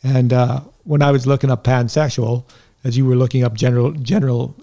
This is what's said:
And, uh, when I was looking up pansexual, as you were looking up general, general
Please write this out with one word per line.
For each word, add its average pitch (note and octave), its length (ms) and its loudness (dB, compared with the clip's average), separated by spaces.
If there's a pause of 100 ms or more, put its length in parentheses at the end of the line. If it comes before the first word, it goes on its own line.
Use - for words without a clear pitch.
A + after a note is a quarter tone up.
And, B2+ 280 2
uh, B2 300 0 (240)
when D3 160 0
I C#3+ 100 4
was C3 160 0
looking C3+ 240 0
up A#2+ 140 -4
pansexual, B2 800 -2 (400)
as A#2+ 120 -2
you C3+ 80 2
were B2+ 120 2
looking B2+ 260 0
up A2 120 -2
general, B2 360 0
general C3+ 720 -2